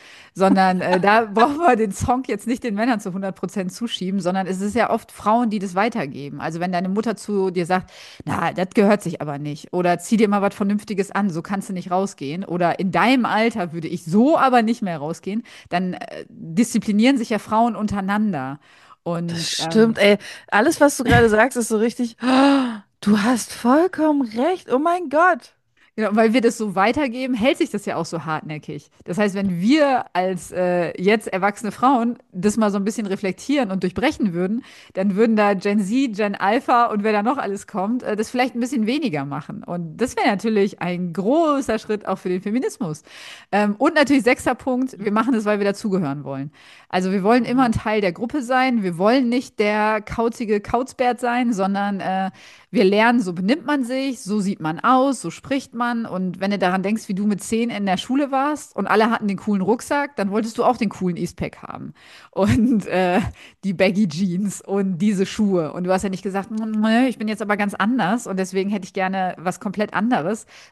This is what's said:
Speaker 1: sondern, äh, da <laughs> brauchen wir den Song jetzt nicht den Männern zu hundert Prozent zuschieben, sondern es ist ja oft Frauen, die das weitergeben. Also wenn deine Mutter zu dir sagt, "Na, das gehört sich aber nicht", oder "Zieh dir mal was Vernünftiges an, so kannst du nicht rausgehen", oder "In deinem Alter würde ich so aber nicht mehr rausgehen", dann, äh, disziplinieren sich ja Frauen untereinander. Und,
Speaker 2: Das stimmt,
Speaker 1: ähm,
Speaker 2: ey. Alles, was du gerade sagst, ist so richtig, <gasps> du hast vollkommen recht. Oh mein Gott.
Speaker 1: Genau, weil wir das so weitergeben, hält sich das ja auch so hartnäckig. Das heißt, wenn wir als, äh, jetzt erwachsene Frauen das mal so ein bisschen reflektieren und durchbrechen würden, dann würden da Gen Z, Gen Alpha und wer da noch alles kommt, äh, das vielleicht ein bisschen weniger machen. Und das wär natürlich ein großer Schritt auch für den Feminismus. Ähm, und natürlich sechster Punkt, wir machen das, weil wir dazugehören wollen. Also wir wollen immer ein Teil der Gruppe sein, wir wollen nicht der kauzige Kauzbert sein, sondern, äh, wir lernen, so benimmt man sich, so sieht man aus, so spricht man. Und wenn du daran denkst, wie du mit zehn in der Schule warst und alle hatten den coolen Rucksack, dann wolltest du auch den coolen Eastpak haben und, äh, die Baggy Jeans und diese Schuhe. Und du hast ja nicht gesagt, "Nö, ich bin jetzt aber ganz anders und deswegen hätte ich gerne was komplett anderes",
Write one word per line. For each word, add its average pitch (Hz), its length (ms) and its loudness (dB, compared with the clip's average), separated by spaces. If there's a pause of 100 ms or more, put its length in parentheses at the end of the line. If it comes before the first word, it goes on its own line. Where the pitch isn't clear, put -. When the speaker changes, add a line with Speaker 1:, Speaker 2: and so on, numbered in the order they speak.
(340)
Speaker 1:
sondern, 190 480 4
äh, 180 180 2
da 208 240 4
<laughs> 208 100 -8
brauchen 247 220 2
wir 330 200 4
den 214 160 0
Song 254 340 -2
jetzt 208 200 -6
nicht 233 160 -4
den 226 120 -4
Männern 220 260 0
zu 190 140 -8
hundert 190 200 -6
Prozent 185 380 -6
zuschieben, 196 480 -4
sondern 185 260 -2
es 185 140 -4
ist 202 140 -4
ja 226 160 2
oft 226 200 -4
Frauen, 233 380 0
die 208 100 -2
das 185 160 -6
weitergeben. 147 680 -4
Also 165 180 -6
wenn 180 100 -4
deine 185 200 -2
Mutter 214 260 -2
zu 196 340 -2
dir 175 140 -2
sagt, 185 260 -2 (360)
"Na, 165 260 -2
das 180 220 -4
gehört 208 280 4
sich 175 200 -6
aber 147 160 -6
nicht", 147 340 -10
oder 175 260 2
"Zieh 208 200 0
dir 214 100 4
mal 202 140 2
was 196 120 0
Vernünftiges 202 560 -2
an, 202 200 -2
so 165 100 -4
kannst 196 300 -6
du - 20 -8
nicht 180 180 -8
rausgehen", 180 540 -4
oder 175 340 0
"In 185 140 -2
deinem 220 320 4
Alter 214 480 0
würde 165 160 -6
ich 175 160 -8
so 233 320 4
aber 254 240 4
nicht 226 220 0
mehr 175 160 -4
rausgehen", 170 460 -8 (260)
dann, 180 240 -2
äh, - 340 -14
disziplinieren 220 880 2
sich 226 140 -2
ja 214 80 0
Frauen 220 360 0
untereinander. 196 840 -2 (420)
Und, 170 280 -4
Speaker 2:
Das 165 200 -4
stimmt, 220 480 2
Speaker 1:
ähm, - 0 -
Speaker 2:
ey. 202 200 6 (320)
Alles, 247 300 4
was 285 160 4
du 269 80 -4
gerade 240 240 6
sagst, 220 280 4
ist 233 120 -2
so 220 100 2
richtig, 233 400 -2
<gasps> 262 840 2
du 208 220 4
hast 233 300 0
vollkommen 302 720 2
recht. 254 500 -2
Oh 247 60 4
mein 339 300 0
Gott. 320 460 2 (420)
Speaker 1:
Genau, 214 180 -2
weil 226 180 6
wir 254 80 4
das 220 160 4
so 208 200 -4
weitergeben, 254 580 0
hält 254 240 2
sich 311 120 -2
das 208 140 -6
ja 151 120 -4
auch 165 100 -2
so 160 180 -8
hartnäckig. 156 640 -8 (140)
Das 170 160 -6
heißt, 208 160 0
wenn 196 260 -2
wir 269 520 4
als, 185 400 -2
äh, 180 440 0
jetzt 208 300 2
erwachsene 196 460 -2
Frauen 240 460 2 (120)
das 208 260 -2
mal 220 140 2
so 196 60 0
ein 202 80 -2
bisschen 214 220 -4
reflektieren 190 640 -2
und 190 100 -4
durchbrechen 202 500 0
würden, 190 300 -2 (300)
dann 190 240 0
würden 226 180 4
da 208 200 4
Gen 202 260 0
Z, 226 360 0
Gen 208 200 -2
Alpha 240 500 2
und 208 160 -2
wer 220 100 0
da 208 120 0
noch 269 120 0
alles 202 300 -6
kommt, 208 380 -4
äh, 214 100 -4
das 214 160 -4
vielleicht 247 240 0
ein 233 60 -4
bisschen 240 260 -2
weniger 220 380 -2
machen. 143 400 -10
Und 170 320 -8
das 220 200 -4
wär 427 100 0
natürlich 208 540 0
ein 175 320 -4
großer 254 680 0
Schritt 214 260 -6
auch 190 120 -2
für - 100 -8
den 180 140 -2
Feminismus. 214 600 -4 (480)
Ähm, 208 260 2
und 311 200 2
natürlich 285 260 4
sechster 254 320 0
Punkt, 254 500 -4
wir 214 60 -2
machen 220 220 2
das, 220 140 0
weil 208 120 2
wir 202 80 -2
dazugehören 185 560 -2
wollen. 135 300 -8 (360)
Also 185 220 0
wir 190 140 0
wollen 233 200 4
immer 262 200 2
ein 233 80 2
Teil 214 280 -2
der 190 120 2
Gruppe 233 300 -4
sein, 254 420 0
wir 175 140 -2
wollen 233 300 4
nicht 247 300 -2
der 214 420 0
kauzige 220 600 -2
Kauzbert 247 580 0
sein, 240 340 0
sondern, 196 480 0
äh, 190 300 -2 (400)
wir 202 140 4
lernen, 220 360 4
so 185 120 -2
benimmt 190 320 0
man 277 200 0
sich, 262 360 -4
so 208 200 -4
sieht 190 200 -4
man 160 200 -4
aus, 262 420 2
so 165 80 -6
spricht - 440 -6
man. 240 300 -4
Und 185 360 -6
wenn 196 100 -2
du 202 80 -2
daran 185 240 0
denkst, 208 260 -4
wie 202 60 -4
du 202 120 -2
mit 202 160 0
zehn 233 280 -2
in 202 160 -4
der 185 100 0
Schule 262 340 -2
warst 277 460 -2
und - 100 -2
alle 214 240 4
hatten 220 160 -2
den 196 120 -2
coolen 202 240 -2
Rucksack, 285 540 -2
dann 202 140 -2
wolltest 220 280 -2
du 240 60 0
auch 240 120 4
den 220 140 0
coolen 180 260 -4
Eastpak - 460 -8
haben - 320 -14 (360)
und, 220 560 2
äh, 185 340 2 (440)
die 190 80 -2
Baggy 190 360 2
Jeans 180 520 -2
und 196 380 -2
diese 196 280 2
Schuhe. 185 460 0
Und 180 120 -6
du 180 80 0
hast 185 100 0
ja 208 80 -4
nicht 185 120 -8
gesagt, 190 280 -6
"Nö, 220 580 2
ich 220 100 -4
bin 214 100 -4
jetzt 214 140 -4
aber 208 140 0
ganz 202 180 -2
anders 226 520 0
und 190 120 -4
deswegen 190 320 -2
hätte 202 160 -4
ich - 60 -16
gerne 185 460 -2
was 180 220 -6
komplett 208 340 -4
anderes", 208 520 0 (260)